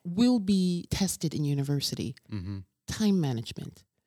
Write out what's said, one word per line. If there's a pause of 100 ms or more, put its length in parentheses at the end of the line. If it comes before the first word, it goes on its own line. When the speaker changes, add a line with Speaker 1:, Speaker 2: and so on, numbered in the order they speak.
Speaker 1:
will
be
tested
in
university. (180)
Speaker 2:
Mm-hmm. (280)
Speaker 1:
Time
management, (240)